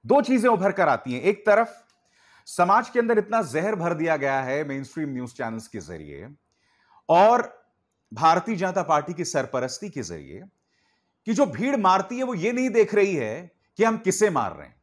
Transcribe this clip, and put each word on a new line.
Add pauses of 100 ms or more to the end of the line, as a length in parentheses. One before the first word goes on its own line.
दो
चीजें
उभर
कर
आती
हैं।
एक
तरफ (720)
समाज
के
अंदर
इतना
जहर
भर
दिया
गया
है
मेनस्ट्रीम
न्यूज़
चैनल्स
के
जरिए (800)
और (560)
भारतीय
जनता
पार्टी
की
सरपरस्ती
के
जरिए (840)
कि
जो
भीड़
मारती
है,
वो
ये
नहीं
देख
रही
है (260)
कि
हम
किसे
मार
रहे
हैं।